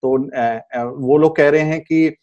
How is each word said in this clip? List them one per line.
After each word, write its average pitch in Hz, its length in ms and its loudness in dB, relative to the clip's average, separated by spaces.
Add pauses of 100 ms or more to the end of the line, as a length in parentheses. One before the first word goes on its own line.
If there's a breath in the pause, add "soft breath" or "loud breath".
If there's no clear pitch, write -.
तो, 135 280 -2
अ, 117 320 -4 (120)
अ, 123 100 -6
वो 131 340 0
लोग 156 180 2
कह 147 140 4
रहे 151 120 2
हैं 160 200 -4
कि 160 420 0